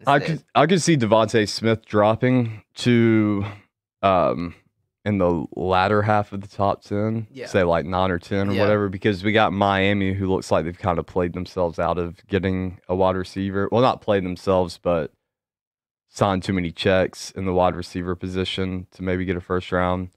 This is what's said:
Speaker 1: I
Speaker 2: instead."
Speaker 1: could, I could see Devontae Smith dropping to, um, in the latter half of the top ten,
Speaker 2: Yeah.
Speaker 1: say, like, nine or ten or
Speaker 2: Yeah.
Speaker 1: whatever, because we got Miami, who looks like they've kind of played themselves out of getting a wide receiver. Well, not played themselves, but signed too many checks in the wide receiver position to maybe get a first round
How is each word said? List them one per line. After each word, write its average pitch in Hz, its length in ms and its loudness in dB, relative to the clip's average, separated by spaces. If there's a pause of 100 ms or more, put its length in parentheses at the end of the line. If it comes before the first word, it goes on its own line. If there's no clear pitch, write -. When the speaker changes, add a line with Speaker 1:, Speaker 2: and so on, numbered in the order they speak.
Speaker 1:
I 139 120 4
Speaker 2:
instead." 151 220 -2
Speaker 1:
could, - 60 -18 (100)
I 135 100 6
could 175 160 2
see 165 160 4
Devontae 110 500 4
Smith 110 380 -2
dropping 110 760 2 (140)
to, 110 680 2 (560)
um, 85 540 2 (500)
in 101 140 0
the 87 260 0 (100)
latter 92 460 0
half 104 320 0
of 98 80 -10
the 98 60 -16
top - 360 -2
ten, 110 480 -4
Speaker 2:
Yeah. 127 140 -14
Speaker 1:
say, 98 180 0
like, 82 220 2
nine 92 260 0
or 87 80 -2
ten 98 300 -4
or 101 40 -2
Speaker 2:
Yeah. 117 100 0
Speaker 1:
whatever, 101 260 2
because 95 340 -2
we 107 80 0
got 104 220 2
Miami, 98 600 2
who 95 140 -2
looks - 240 0
like 85 140 2
they've 87 120 -8
kind 87 220 -2
of 78 60 -6
played 90 280 -2
themselves 87 460 -6
out 85 200 -2
of 87 280 -10
getting 92 520 -2 (100)
a 92 60 0
wide 92 200 2
receiver. 98 560 -4
Well, 117 120 2
not 120 180 0
played 101 240 0
themselves, 92 560 -2
but 85 320 -2 (960)
signed 95 340 0
too 101 100 -4
many 87 180 -2
checks - 600 -2
in 95 140 -10
the 92 80 -2
wide 90 220 2
receiver 87 400 -8
position 92 760 -6
to 92 120 -14
maybe 92 220 -2
get 90 100 -2
a 87 60 -6
first 90 300 -4
round 90 460 0